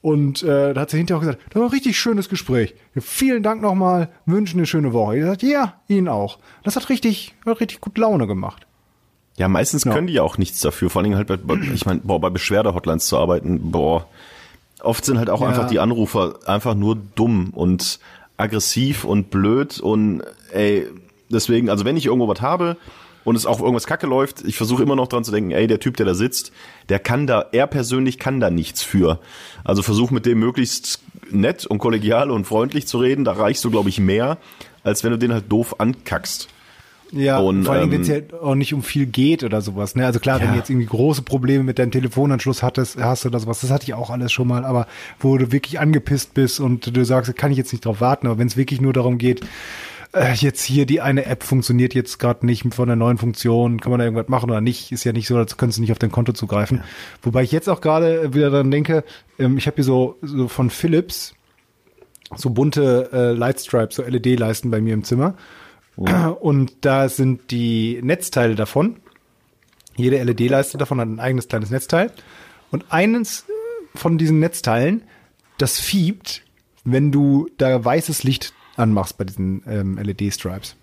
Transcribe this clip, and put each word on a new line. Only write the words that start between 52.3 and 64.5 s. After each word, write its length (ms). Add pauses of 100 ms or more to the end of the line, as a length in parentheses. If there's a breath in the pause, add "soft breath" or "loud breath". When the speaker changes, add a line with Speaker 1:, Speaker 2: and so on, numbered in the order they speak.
Speaker 1:
nicht 300
von 140
der 80
neuen 240
Funktion, 600
kann 120
man 80
da 60
irgendwas 240
machen 200
oder 120
nicht, 300
ist 120
ja 100
nicht 140
so, 100
als 200
könntest 200
du 40
nicht 100
auf 80
dein 120
Konto 220
zugreifen. 460
Speaker 2:
Ja. 40 (380 loud breath)
Speaker 1:
Wobei 220
ich 80
jetzt 180
auch 120
gerade 520
wieder 160
dran 220
denke, 320 (340 loud breath)
ähm, 220
ich 80
hab 80
hier 80
so, 400
so 240
von 240
Philips 640 (1000)
so 140
bunte, 640
äh, 200
Lightstripes, 640
so 40
L-E-D-Leisten 680